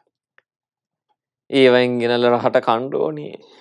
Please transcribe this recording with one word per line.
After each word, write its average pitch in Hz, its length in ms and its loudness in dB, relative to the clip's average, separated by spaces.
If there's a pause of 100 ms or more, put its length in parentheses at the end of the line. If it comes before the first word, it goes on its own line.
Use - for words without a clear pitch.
(1500)
ඒවයින් 123 480 2
ගෙනල්ලා 120 340 0
රහට 120 300 0
කන්න 127 340 -2
ඕනේ. 151 380 -6 (260)